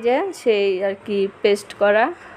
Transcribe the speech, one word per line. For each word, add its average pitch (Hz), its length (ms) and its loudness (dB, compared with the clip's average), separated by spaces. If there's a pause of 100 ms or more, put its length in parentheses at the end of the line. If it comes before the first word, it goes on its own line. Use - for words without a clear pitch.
যে 233 160 0 (160)
সেই 202 360 0 (160)
আর 196 160 -2
কি 202 180 -4 (200)
পেস্ট 208 360 0
করা 208 300 2 (320)